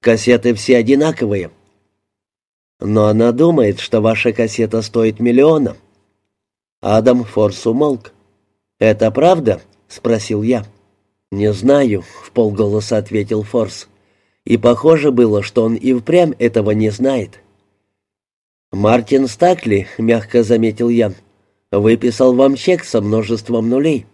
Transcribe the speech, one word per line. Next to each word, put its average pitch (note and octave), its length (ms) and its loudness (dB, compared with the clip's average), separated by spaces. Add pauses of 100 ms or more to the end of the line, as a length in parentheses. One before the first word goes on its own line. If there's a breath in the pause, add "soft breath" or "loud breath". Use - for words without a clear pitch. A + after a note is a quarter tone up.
«Кассеты A#2 540 0
все B2 220 0
одинаковые». A#2 720 -2 (1300)
«Но G#2+ 260 0
она A2 260 2
думает, B2+ 460 2
что - 220 -2
ваша A2 320 0
кассета A2 500 -4
стоит A2 380 -2
миллиона». C3+ 560 2 (1040)
Адам A2+ 440 0
Форс G#2 420 -2
умолк. B2+ 460 -2 (680)
«Это A2 320 2
правда?» C3+ 500 0 (280)
спросил G#2+ 560 -4
я. A#2 200 -2 (680)
«Не G#2 200 0
знаю», A2+ 520 0 (180)
вполголоса G#2+ 760 -2
ответил G#2 440 -4
Форс. G#2+ 460 -6 (560)
И A#2 120 0
похоже C#3+ 540 4
было, A2+ 320 2
что A2+ 220 -2
он A2+ 100 0
и B2+ 180 -2
впрямь D3+ 460 0
этого A2 320 0
не G#2+ 200 0
знает. A#2+ 500 -4 (1300)
«Мартин A#2 560 2
Стакли», A#2 640 0 (100)
мягко A2+ 460 0
заметил A2+ 440 0
я, A#2 240 0 (600)
«выписал A#2 600 2
вам C3+ 220 2
чек E3+ 300 -2
со A#2 160 -2
множеством A2 680 -4
нулей». C3+ 440 -2